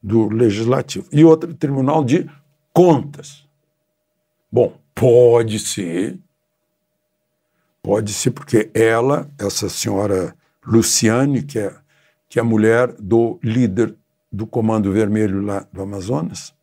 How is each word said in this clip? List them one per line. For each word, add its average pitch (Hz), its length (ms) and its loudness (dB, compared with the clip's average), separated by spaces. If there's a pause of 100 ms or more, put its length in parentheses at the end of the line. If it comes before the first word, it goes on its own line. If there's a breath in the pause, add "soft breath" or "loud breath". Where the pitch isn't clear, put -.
do 107 240 0
Legislativo. 113 840 -2
E 147 120 4
outra, 165 300 4
Tribunal 139 500 -2
de 135 260 -2 (440 loud breath)
Contas. - 760 0 (1040)
Bom, 113 260 2 (160)
pode 117 680 4
ser, 92 600 -6 (1600)
pode 104 300 -2
ser, 127 200 -2
porque - 420 -2
ela, 113 640 0
essa 101 320 -6
senhora 98 680 -4 (300)
Luciane, 113 760 2
que - 180 -8
é, 98 140 -6 (540)
que - 120 -2
é 113 40 0
mulher 113 560 2
do 113 420 0
líder 113 540 -2 (340)
do 107 160 -8
Comando 110 460 -2
Vermelho 104 500 -2
lá 101 300 -8
do 95 100 -14
Amazonas 101 800 -8